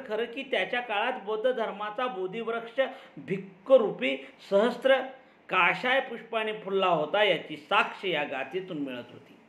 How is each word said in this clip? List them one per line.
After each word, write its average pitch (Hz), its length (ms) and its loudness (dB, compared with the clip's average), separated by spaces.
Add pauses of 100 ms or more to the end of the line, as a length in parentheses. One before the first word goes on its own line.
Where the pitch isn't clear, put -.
खरं 220 180 -2
की 262 180 -10
त्याच्या 233 380 -2
काळात 226 320 -2 (120)
बौद्ध 214 260 0
धर्माचा 208 560 -4
बोधिवृक्ष 226 720 -4 (360)
भिक्खरूपी 233 1000 2 (320)
सहस्त्र 240 460 4 (540)
काशाय 185 500 4
पुष्पाने 226 540 -4
फुलला 190 340 0
होता, 165 360 4
याची 160 340 0
साक्ष 220 480 0
या 156 180 0
गाथेतून 147 540 -6
मिळत 127 340 -8
होती. - 260 -20 (120)